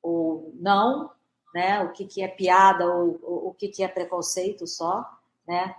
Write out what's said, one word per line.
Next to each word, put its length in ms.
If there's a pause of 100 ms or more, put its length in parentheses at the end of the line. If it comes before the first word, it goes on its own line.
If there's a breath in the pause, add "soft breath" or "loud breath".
ou 540
não, 540 (440)
né? 300
O 100
que, 120
que 160
é 60
piada 580
ou, 380
ou 240
o 60
que, 160
que 120
é 60
preconceito 800
só, 420 (380)
né? 320